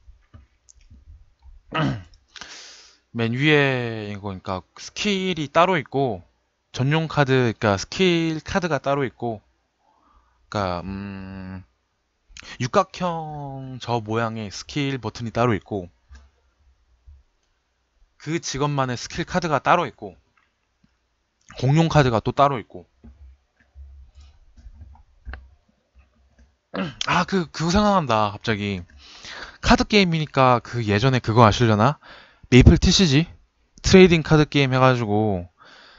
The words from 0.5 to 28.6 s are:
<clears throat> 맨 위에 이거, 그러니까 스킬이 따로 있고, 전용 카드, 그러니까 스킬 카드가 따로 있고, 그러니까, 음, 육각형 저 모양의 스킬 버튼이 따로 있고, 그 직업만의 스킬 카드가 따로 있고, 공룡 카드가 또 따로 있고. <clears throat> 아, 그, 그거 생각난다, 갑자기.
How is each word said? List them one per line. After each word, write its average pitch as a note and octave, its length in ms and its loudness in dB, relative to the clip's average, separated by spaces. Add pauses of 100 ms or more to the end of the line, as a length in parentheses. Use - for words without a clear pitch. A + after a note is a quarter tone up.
<clears throat> - 1400 -10
맨 A#2 220 -4
위에 B2+ 800 0
이거, G2+ 100 -12
그러니까 F#2+ 400 -8 (160)
스킬이 F#3 720 -6
따로 F3+ 260 2
있고, B2+ 440 -4 (500)
전용 D3+ 340 -2
카드, C#3 260 0
그러니까 A#2 440 0
스킬 E3 640 -2
카드가 E3 380 -4
따로 C#3 260 -2
있고, A2+ 380 -8 (1080)
그러니까, F2+ 400 -4
음, F#2+ 760 -12 (1000)
육각형 D3 1200 -6
저 A#2 180 -4
모양의 A2 500 -4
스킬 C#3 480 -8
버튼이 A2 340 -8
따로 A#2 220 2
있고, F2+ 360 -8 (2250)
그 D#3+ 240 -8
직업만의 C3+ 560 -4
스킬 - 280 -10
카드가 D#3+ 340 -4
따로 D#3 280 2
있고, G2 300 -16 (1400)
공룡 D3+ 300 2
카드가 B2+ 320 2
또 A#2+ 120 -4
따로 C#3 260 0
있고. F2+ 280 -16 (3750)
<clears throat> D#3+ 340 -8
아, F3 180 2
그, F3+ 260 -2
그거 E3 200 -4
생각난다, E3 600 2
갑자기. G2+ 520 -4 (800)